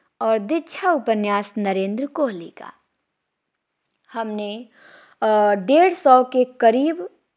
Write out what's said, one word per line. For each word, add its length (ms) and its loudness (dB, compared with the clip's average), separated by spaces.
और 180 0
दीक्षा 540 -4
उपन्यास 680 -2
नरेंद्र 480 -4
कोहली 520 -6
का। 140 -20
हमने, 560 -8
अ, 320 4
डेढ़ 400 4
सौ 300 6
के 200 0
करीब 640 0